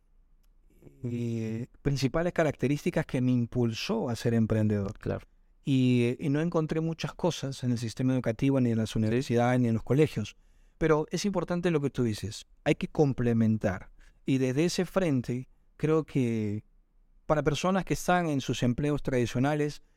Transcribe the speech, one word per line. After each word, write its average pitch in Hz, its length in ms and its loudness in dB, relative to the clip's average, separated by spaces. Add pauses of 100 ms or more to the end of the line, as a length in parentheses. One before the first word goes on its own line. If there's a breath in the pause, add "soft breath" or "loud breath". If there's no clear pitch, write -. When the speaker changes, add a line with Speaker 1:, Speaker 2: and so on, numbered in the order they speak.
(1040)
Speaker 1:
eh, 117 640 -4 (160)
principales 143 500 0
características 147 760 0
que 135 140 -2
me 127 120 2
impulsó 123 760 0
a 117 80 -4
ser 117 180 0
emprendedor. 107 640 2
Speaker 2:
Claro. - 280 -6 (380)
Speaker 1:
Y, 127 540 4
y - 120 -4
no 143 100 0
encontré 160 400 -2
muchas 160 340 -6
cosas 139 500 -4
en 123 80 2
el 117 60 0
sistema 131 360 0
educativo, 131 460 0
ni 120 100 2
en 113 80 2
las 110 120 0
Speaker 2:
Sí. - 80 -4
Speaker 1:
universidades, 120 600 2
ni 120 80 2
en 113 60 2
los 110 80 -2
colegios. 131 540 0 (420)
Pero 156 320 2
es 175 140 -4
importante 180 460 0
lo 156 100 2
que 139 100 0
tú - 120 -2
dices, 107 440 -4 (180)
hay 156 100 4
que - 140 -8
complementar. 113 1000 0 (360 soft breath)
Y 135 120 2
desde 131 260 0
ese 180 200 0
frente, 131 640 -2 (280)
creo 156 280 0
que 113 600 -2 (640)
para 151 160 2
personas 170 420 0
que 151 100 -2
están 180 340 0
en 143 120 0
sus 120 220 -4
empleos 139 400 0
tradicionales, 139 800 -2 (140)